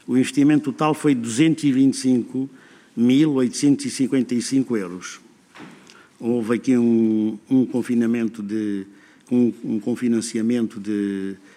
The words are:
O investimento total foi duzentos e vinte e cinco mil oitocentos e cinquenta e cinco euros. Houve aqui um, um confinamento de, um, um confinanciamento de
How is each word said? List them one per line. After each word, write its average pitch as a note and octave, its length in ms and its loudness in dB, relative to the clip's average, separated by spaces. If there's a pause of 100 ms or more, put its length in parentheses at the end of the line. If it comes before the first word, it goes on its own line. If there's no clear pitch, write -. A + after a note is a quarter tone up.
O B2 100 0
investimento C#3+ 540 2
total D#3 220 0
foi C#3+ 200 0
duzentos B2+ 520 0
e C#3+ 80 2
vinte C3+ 220 4
e - 20 -10
cinco C3 520 -2 (460)
mil C3+ 380 4
oitocentos C3 520 2
e A#2+ 60 -4
cinquenta B2+ 420 -2
e A#2+ 80 0
cinco B2 340 -2
euros. F2+ 440 -8 (1000)
Houve A#2 360 -2
aqui B2+ 200 0
um, A2 640 2 (100)
um C3 180 4
confinamento A#2 760 -2
de, G2+ 460 -6 (420)
um, B2 240 2 (100)
um A2+ 160 -4
confinanciamento A2+ 1000 -2
de G2 560 -4 (220)